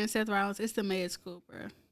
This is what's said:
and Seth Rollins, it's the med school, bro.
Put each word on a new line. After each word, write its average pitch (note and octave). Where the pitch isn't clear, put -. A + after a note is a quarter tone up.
and G#3+
Seth A3
Rollins, G3+
it's A3
the A3
med F#3
school, F3+
bro. -